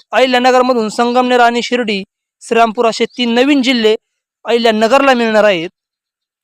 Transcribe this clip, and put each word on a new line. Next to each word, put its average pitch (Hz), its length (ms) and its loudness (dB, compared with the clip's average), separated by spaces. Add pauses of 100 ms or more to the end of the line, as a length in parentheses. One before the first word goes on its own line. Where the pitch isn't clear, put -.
(120)
अहिल्यानगरमधून, 247 760 0
संगमनेर 247 520 0
आणि 233 220 2
शिर्डी, 220 400 -4 (380)
श्रीरामपूर 226 460 0
असे 226 180 -2
तीन 233 300 -4
नवीन 269 280 2
जिल्हे 226 340 0 (480)
अहिल्यानगरला 233 720 2
मिळणार 220 300 0
आहेत. 185 260 0 (720)